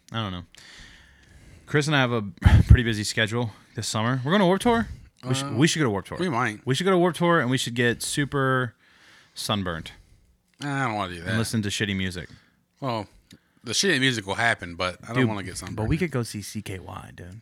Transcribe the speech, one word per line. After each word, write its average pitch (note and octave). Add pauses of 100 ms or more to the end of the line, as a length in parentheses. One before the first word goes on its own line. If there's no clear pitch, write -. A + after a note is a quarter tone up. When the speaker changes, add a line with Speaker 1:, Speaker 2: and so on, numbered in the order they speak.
(120)
Speaker 1:
I A2+
don't G2+
know. F2+ (1200)
Chris C#3+
and D#3
I C#3
have B2+
a A#2
<laughs> -
pretty B2
busy A2
schedule A2+ (240)
this G#2+
summer. A#2
We're C#3
going G3+
to G3
Warped F#3
Tour. A#3 (380)
We B2+
should, C3+
Speaker 2:
Uh, C#3
Speaker 1:
we B2+
should E3
go D#3
to A#2+
Warped G2
Tour. -
Speaker 2:
we F3+
might. A#2
Speaker 1:
We C3
should F3+
go G3
to F#3
Warped F3
Tour, E3+
and B2
we C3
should A#2+
get A#2+
super C3 (580)
sunburnt. F2+ (680)
Speaker 2:
I C#3
don't A2+
wanna F#2+
do E2+
that. F2
Speaker 1:
And A2
listen A2+
to G#2
shitty G2+
music. F2+ (500)
Speaker 2:
Well, A#2 (560)
the A2+
shitty E3
music A#2
will F#2+
happen, G#2
but F2+
I -
don't A2
Speaker 1:
Dude, A#2+
Speaker 2:
wanna G2+
get F2+
sunburned. F2+
Speaker 1:
but A2
we D#3
could D#3+
go B2
see G#2+
C G#2
K G2
Y, F#2+
dude. F#2